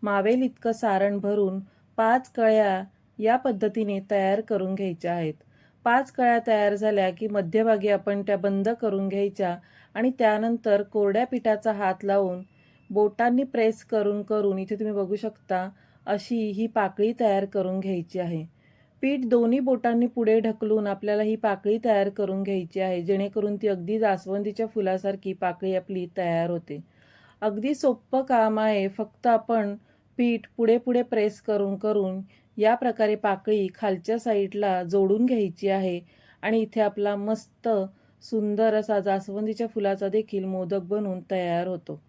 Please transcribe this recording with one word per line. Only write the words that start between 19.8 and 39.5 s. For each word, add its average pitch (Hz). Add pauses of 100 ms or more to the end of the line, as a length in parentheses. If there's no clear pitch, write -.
पुढे 226
ढकलून 214
आपल्याला 202
ही 214
पाकळी 208
तयार 202
करून 196
घ्यायची 190
आहे, 185
जेणेकरून 202
ती 208
अगदी 190
जास्वंदीच्या 208
फुलासारखी 196
पाकळी 185
आपली 185 (100)
तयार 170
होते. 170 (640)
अगदी 214
सोपं 262
काम 220
आहे, 214
फक्त 208
आपण 226 (440)
पीठ 233 (100)
पुढे 226
पुढे 247
प्रेस 214
करून 202
करून 196 (360)
या 214
प्रकारे 226
पाकळी 202
खालच्या 202
साईडला 202
जोडून 196
घ्यायची 202
आहे 190 (420)
आणि 226
इथे 220
आपला 208
मस्त 214 (560)
सुंदर 214
असा 214
जास्वंदीच्या 202